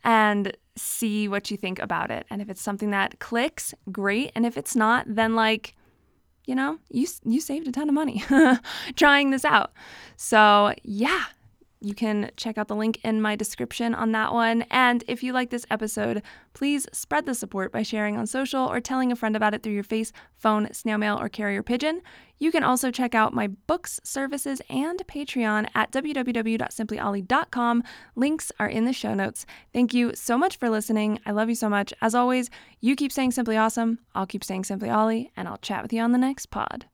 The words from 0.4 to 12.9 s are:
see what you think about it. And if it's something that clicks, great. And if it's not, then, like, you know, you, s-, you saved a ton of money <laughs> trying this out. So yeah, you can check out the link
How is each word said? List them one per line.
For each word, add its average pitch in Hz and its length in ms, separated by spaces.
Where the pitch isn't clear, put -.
see 214 500
what 202 240
you 196 60
think 185 220
about 170 300
it. - 200
And 208 120
if 202 80
it's 190 120
something 208 300
that 196 280
clicks, - 540
great. 202 420
And 226 120
if 240 120
it's - 200
not, 226 300
then, 226 280
like, 220 400
you 254 100
know, 285 240
you, 240 140
s-, - 220
you 233 160
saved 302 260
a 247 60
ton 302 160
of 277 60
money 294 280
<laughs> - 360
trying 285 360
this 269 120
out. 294 300
So 208 580
yeah, 254 420
you 202 100
can 214 440
check 220 200
out 214 120
the 208 80
link 220 260